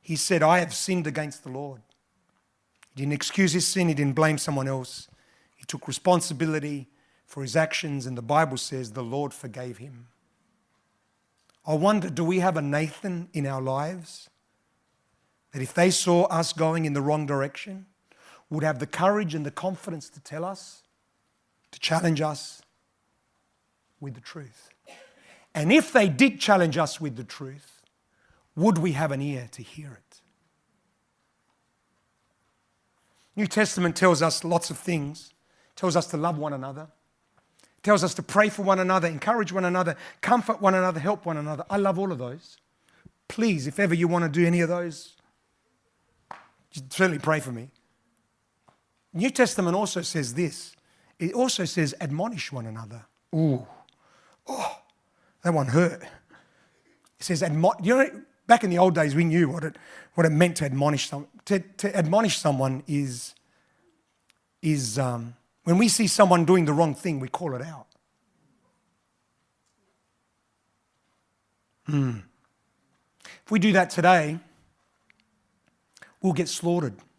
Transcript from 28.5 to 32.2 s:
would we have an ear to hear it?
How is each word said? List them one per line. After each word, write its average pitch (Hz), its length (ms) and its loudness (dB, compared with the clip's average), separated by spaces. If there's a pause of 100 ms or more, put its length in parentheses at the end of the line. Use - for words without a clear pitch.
would 175 240 4
we 165 140 0
have 143 200 -2
an 135 80 -4
ear 135 320 -6
to 127 100 -18
hear 143 300 -18
it? - 280 -20 (3250)